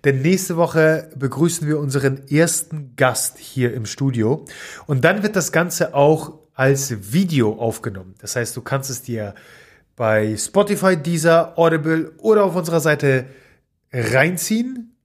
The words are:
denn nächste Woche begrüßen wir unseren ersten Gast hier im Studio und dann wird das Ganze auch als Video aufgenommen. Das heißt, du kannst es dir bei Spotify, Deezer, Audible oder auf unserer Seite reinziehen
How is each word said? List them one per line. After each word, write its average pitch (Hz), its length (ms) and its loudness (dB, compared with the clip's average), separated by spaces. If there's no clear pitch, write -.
denn 135 180 2
nächste 180 340 0
Woche 160 600 2
begrüßen 143 500 -2
wir 151 140 0
unseren 135 480 -2
ersten 151 640 -2
Gast - 440 0
hier 120 360 -2
im 113 100 -6
Studio 123 600 -2
und 139 180 0
dann 190 200 2
wird 214 100 -2
das 175 160 0
Ganze 175 440 -2
auch 151 440 2
als 127 580 -2
Video 143 460 2
aufgenommen. 98 640 -6
Das - 160 -8
heißt, 117 200 -4
du 120 40 -10
kannst 135 300 -6
es 120 120 -8
dir 107 320 -8
bei 107 400 0
Spotify, 190 600 0
Deezer, 165 600 2
Audible 160 600 0
oder 214 260 4
auf 175 100 0
unserer 165 260 -2
Seite 139 440 2
reinziehen 180 1040 0